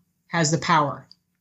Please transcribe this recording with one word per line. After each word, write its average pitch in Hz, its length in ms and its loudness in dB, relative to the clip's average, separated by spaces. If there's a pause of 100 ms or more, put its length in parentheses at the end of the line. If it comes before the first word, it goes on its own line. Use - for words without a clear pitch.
(260)
has 165 240 -2
the 160 80 0
power. 151 480 0 (340)